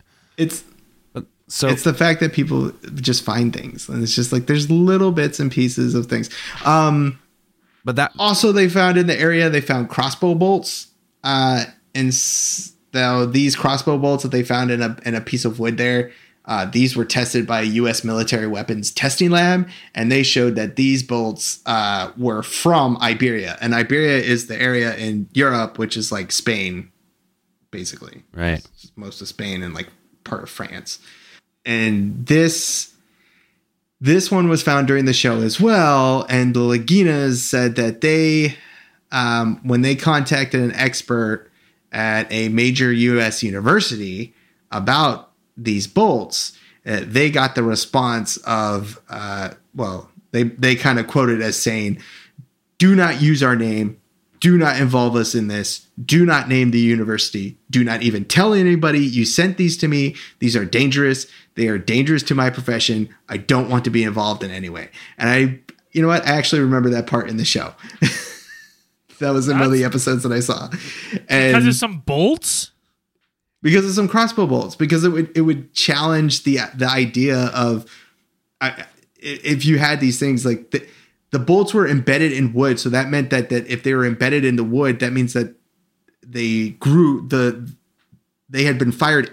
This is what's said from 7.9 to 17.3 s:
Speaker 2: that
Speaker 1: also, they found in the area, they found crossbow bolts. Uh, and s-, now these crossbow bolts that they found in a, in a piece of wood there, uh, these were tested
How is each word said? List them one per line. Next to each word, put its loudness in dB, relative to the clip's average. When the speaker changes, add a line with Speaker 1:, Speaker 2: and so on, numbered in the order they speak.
Speaker 2:
that 0
Speaker 1:
also, 2
they 4
found 2
in 4
the 0
area, 2
they 2
found -2
crossbow 0
bolts. 0
Uh, 0
and 0
s-, -2
now 2
these 0
crossbow 0
bolts 0
that -4
they 2
found 0
in 0
a, -4
in -4
a -4
piece -4
of -4
wood -2
there, 0
uh, -4
these 0
were 0
tested -2